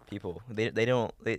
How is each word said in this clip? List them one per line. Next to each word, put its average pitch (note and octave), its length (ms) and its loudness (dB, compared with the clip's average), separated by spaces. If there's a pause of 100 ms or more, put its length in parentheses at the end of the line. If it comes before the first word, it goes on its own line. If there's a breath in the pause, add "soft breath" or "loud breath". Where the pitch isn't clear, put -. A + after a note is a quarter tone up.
people. G2 400 -8
They, A2 220 0
they A2 140 2
don't, A#2+ 280 2 (100)
they, A2+ 160 0